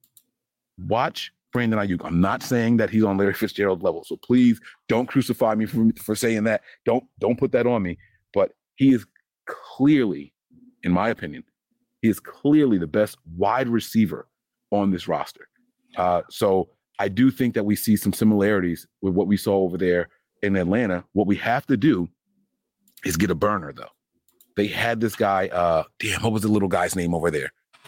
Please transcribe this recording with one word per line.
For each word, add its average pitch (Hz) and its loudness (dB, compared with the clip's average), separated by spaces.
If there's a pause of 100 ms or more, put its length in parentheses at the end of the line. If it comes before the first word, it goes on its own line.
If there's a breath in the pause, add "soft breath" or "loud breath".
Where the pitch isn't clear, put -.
(800)
Watch 113 -4 (200)
Brandon 113 0
Ayuk. 95 -2
I'm 85 0
not 101 0
saying 117 0
that 107 0
he's 110 2
on 98 2
Larry 98 2
Fitzgerald 98 -2
level, 82 -2
so - -10
please 123 4 (280 loud breath)
don't 120 0
crucify 120 0
me 110 -2
for, 113 2
for - -4
saying 110 -2
that. 110 0 (220 loud breath)
Don't, 117 0 (140)
don't 120 0
put 135 0
that 170 2
on 120 0
me. 87 -6 (340 soft breath)
But 98 0 (240)
he 135 4
is 107 -2 (420)
clearly, 117 0 (500)
in 87 0
my 92 2
opinion, 76 -8 (580)
he 113 2
is 107 0
clearly 143 2
the 85 -4
best 104 -2 (180)
wide 113 0
receiver 107 0 (420)
on 101 0
this 90 -4
roster. - -6 (480)
Uh, 90 0
so 95 0 (320)
I 101 -2
do 123 2
think 123 -2
that 107 -2
we 104 0
see 107 0
some 98 -2
similarities 101 0 (140)
with 95 -2
what 92 2
we 101 2
saw 101 0
over 92 0
there 87 0 (340)
in 98 0
Atlanta. 95 0 (120)
What 101 0
we 98 2
have 120 -4
to 135 0
do 98 2 (960)
is 80 -2
get 92 2
a 87 0
burner, 87 -2
though. 62 -18 (680)
They 104 0
had 113 -2
this 110 -2
guy, 98 0
uh, 85 0 (140)
damn, 101 -6
what 113 0
was 110 -2
the 107 0
little 104 2
guy's 87 -2
name 85 -2
over 82 0
there? 73 -6 (380)